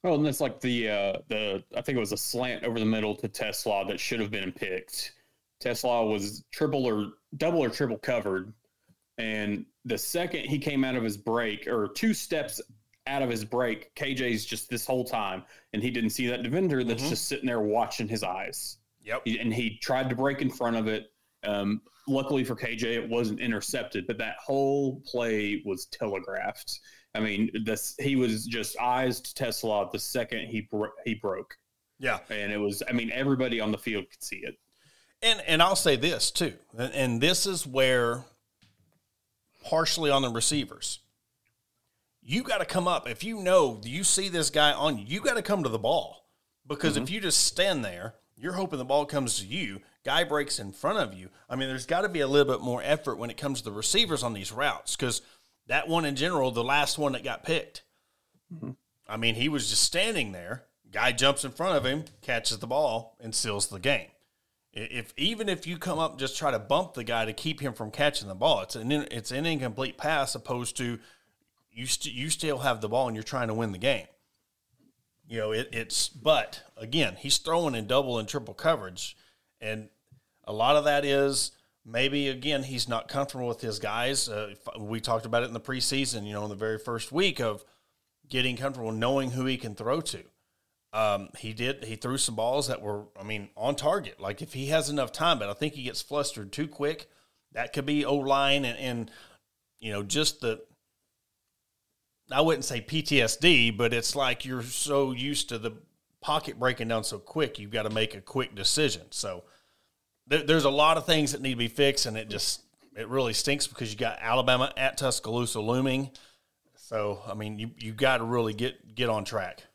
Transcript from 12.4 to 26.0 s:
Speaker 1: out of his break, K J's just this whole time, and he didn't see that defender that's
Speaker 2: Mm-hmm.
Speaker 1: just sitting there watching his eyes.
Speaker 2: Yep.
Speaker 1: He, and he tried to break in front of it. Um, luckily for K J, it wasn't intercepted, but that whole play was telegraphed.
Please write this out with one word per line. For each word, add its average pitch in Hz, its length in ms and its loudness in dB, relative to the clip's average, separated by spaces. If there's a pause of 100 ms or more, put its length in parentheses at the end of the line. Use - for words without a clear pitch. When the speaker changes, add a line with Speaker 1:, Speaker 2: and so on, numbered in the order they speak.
Speaker 1:
out 135 140 0
of 131 80 2
his 110 160 -2
break, 120 500 0
K 139 200 -2
J's 120 320 0
just - 240 -8
this 120 160 -4
whole 127 180 0
time, 98 400 -2 (300)
and 107 80 0
he 127 80 2
didn't 113 200 0
see 123 180 -2
that 123 140 -2
defender 143 400 2
that's 117 200 0
Speaker 2:
Mm-hmm. 147 80 -2
Speaker 1:
just - 180 -2
sitting 135 180 -4
there 120 140 2
watching 107 480 0
his 107 140 -2
eyes. 92 560 -6 (240)
Speaker 2:
Yep. 110 220 -4
Speaker 1:
He, 113 140 0
and 113 140 0
he 113 260 -2
tried 131 320 0
to 123 60 0
break 139 260 0
in 127 80 2
front 117 260 0
of 110 120 0
it. 107 240 -4 (300)
Um, 101 380 0 (260)
luckily 135 380 2
for 127 100 -4
K 117 220 -4
J, 117 180 0
it 110 140 -2
wasn't 113 320 0
intercepted, 110 680 -2
but 110 120 -4
that 113 260 -4
whole 139 640 2
play 107 580 0
was 95 220 -4
telegraphed. 98 960 -6 (340)